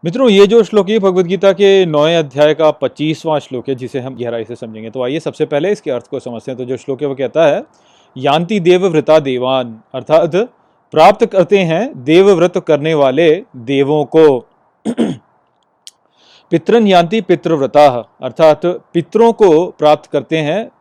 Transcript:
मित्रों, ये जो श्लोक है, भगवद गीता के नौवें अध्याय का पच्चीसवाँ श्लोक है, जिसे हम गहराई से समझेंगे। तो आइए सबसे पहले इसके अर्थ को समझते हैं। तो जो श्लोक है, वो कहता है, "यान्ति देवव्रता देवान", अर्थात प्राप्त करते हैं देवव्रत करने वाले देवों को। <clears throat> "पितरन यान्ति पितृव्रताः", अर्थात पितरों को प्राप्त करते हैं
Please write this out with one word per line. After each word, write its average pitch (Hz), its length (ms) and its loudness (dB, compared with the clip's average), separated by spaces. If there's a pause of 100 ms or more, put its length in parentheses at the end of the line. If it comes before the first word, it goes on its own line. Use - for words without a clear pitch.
मित्रों, 240 240 0
ये 202 180 6
जो 220 160 4
श्लोक 190 260 0
है, 220 100 0
भगवद 185 260 0
गीता 196 260 0
के 196 340 2
नौवें 156 320 0
अध्याय 151 360 0
का 151 180 0
पच्चीसवाँ 151 680 -4
श्लोक 127 300 -12
है, 139 60 -4
जिसे 127 240 -10
हम 127 160 -12
गहराई 117 280 -8
से 117 120 -14
समझेंगे। 110 340 -16
तो 123 140 -8
आइए 135 160 -4
सबसे - 260 -6
पहले 151 260 -4
इसके 196 200 -8
अर्थ 123 160 -8
को 135 120 -10
समझते 120 320 -12
हैं। 120 60 -12
तो 127 80 -10
जो 127 120 -8
श्लोक 131 240 -10
है, 147 60 -4
वो 139 80 -6
कहता 135 300 -2
है, 165 180 -2 (540)
"यान्ति 165 420 -2
देवव्रता 170 600 2
देवान", 127 600 -6 (140)
अर्थात 156 400 0 (560)
प्राप्त 185 340 4
करते 196 340 0
हैं 175 440 -4
देवव्रत 175 540 2 (100)
करने 156 260 0
वाले 151 500 2 (120)
देवों 139 500 -2
को। 151 340 4 (480)
<clears throat> - 0 - (1600)
"पितरन 208 360 0
यान्ति 180 340 2
पितृव्रताः", 147 840 2 (200)
अर्थात 151 420 2
पितरों 208 680 -2
को 180 340 4
प्राप्त 151 420 0
करते 147 280 -4
हैं 160 440 -4